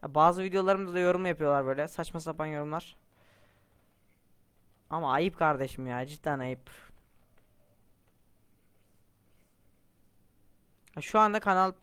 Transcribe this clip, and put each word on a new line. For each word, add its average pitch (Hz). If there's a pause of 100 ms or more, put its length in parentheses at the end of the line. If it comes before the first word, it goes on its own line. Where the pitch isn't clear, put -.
Ya 139
bazı 170
videolarımda 190
da 180
yorum 180
yapıyorlar 143
böyle. 139
Saçma 165
sapan 156
yorumlar. 151 (1900)
Ama 151
ayıp 170
kardeşim 135
ya. 123
Cidden 147
ayıp. 127 (4000)
Ya 147
şu -
anda 214
kanal 190 (100)